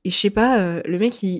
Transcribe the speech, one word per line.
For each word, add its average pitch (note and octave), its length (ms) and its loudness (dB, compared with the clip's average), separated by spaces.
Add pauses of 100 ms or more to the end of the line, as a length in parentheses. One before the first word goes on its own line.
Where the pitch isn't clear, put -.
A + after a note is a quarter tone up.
Et F3+ 60 -4
je F3 60 0
sais G3+ 140 2
pas, A#3 280 2
euh, F3 260 -2
le F3 140 -2
mec, A#3+ 240 -2
il, F#3 180 -2